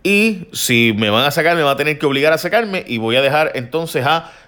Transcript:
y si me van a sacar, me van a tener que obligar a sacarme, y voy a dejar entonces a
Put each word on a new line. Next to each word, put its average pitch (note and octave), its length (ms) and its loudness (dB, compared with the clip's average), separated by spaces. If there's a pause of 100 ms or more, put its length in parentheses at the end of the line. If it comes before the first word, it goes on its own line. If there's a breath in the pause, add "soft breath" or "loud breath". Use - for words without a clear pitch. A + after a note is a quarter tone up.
y G3+ 480 0
si A#2 460 2
me G#2+ 140 0
van A#2 140 2
a C#3+ 40 0
sacar, E3 260 0
me E3 60 0
van C#3+ 120 2
a C3+ 40 -4
tener D3 220 -2
que D#3 80 0
obligar C#3 260 2
a D#3+ 60 2
sacarme, G3 480 -2
y A#2 100 -4
voy A2+ 200 -2
a C3+ 40 4
dejar D3 320 2
entonces D#3 540 -4
a D#3+ 240 -2 (160 loud breath)